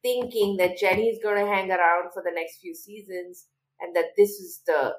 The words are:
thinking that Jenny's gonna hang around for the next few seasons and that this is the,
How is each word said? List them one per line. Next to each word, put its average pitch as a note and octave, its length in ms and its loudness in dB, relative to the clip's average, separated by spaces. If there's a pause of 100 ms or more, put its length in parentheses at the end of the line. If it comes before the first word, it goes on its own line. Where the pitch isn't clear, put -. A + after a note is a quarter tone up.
thinking A#3+ 540 0
that F3+ 220 2
Jenny's G#3 440 2
gonna G3+ 240 2
hang F#3+ 240 0
around F3 440 2
for F#3 80 -10
the E3+ 100 -4
next E3 280 -8
few E3+ 140 -14
seasons F#3 760 -14 (340)
and F3 140 -12
that E3+ 100 2 (100)
this G3+ 140 6
is - 360 -14
the, D3 320 2